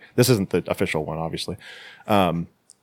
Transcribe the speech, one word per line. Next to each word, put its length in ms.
this 140
isn't 220
the 160
official 380
one, 140
obviously. 380
Um, 420